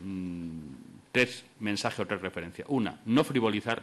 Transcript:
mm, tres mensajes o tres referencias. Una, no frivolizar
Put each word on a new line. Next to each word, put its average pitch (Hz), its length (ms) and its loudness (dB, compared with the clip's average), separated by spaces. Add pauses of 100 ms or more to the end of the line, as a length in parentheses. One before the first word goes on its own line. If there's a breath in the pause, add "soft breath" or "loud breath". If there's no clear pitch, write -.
mm, 87 560 -4 (540)
tres 123 320 2 (160)
mensajes 107 400 0
o 95 60 0
tres 92 160 -2
referencias. 90 480 -6
Una, 110 340 2
no 131 200 6
frivolizar 113 580 2